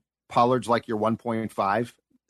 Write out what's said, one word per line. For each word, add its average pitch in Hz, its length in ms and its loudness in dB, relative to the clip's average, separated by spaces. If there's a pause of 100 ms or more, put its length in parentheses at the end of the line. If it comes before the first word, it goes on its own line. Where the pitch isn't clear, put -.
(280)
Pollard's, 120 400 2
like, 117 200 0
your 113 80 -2
one 107 200 0
point 113 360 -6
five? 107 420 -2 (360)